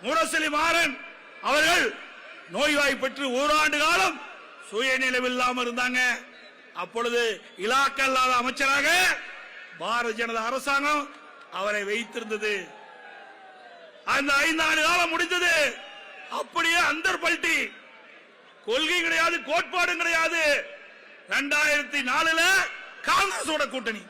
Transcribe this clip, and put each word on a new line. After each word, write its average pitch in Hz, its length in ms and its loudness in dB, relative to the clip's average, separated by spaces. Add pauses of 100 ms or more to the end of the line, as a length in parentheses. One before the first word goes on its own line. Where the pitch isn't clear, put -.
முரசொலி 311 520 0
மாறன் 330 360 2 (560)
அவர்கள் 311 380 4 (680)
நோய்வாய்ப்பட்டு 277 680 0 (160)
ஓராண்டு 302 460 4
காலம் 349 340 2 (480)
சுயநினைவில்லாம 254 1000 0
இருந்தாங்க. 247 360 -2 (840)
அப்பொழுது 233 400 -2 (400)
இலாக்கா 269 460 2
இல்லாத 254 320 4
அமைச்சராக 277 460 0 (920)
பாரதிய 226 380 -2
ஜனதா 226 300 -2
அரசாங்கம் 277 540 0 (560)
அவரை 208 280 0
வைத்திருந்தது. 214 640 -4 (1600)
அந்த 277 180 0 (120)
ஐந்தாண்டு 320 400 2
காலம் 339 300 2
முடிந்தது. 349 420 2 (840)
அப்படியே 330 400 0 (100)
அந்தர் 339 340 0
பல்டி, 330 340 0 (1120)
கொள்கை 311 340 0
கிடையாது, 330 360 2 (120)
கோட்பாடும் 349 520 0
கிடையாது. 330 420 0 (920)
ரெண்டாயிரத்தி 285 760 0
நாலுல 320 320 2 (680)
காங்கிரஸோட 320 640 0
கூட்டணி. 220 360 -6